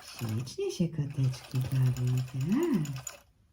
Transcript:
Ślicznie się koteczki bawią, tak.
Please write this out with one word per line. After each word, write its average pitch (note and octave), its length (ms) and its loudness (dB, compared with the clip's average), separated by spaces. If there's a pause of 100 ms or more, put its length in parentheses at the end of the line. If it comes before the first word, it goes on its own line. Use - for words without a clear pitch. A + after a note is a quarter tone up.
(180)
Ślicznie B2 540 -2
się E3 180 2
koteczki C3+ 680 -2
bawią, B2+ 600 2
tak. D3+ 840 0 (500)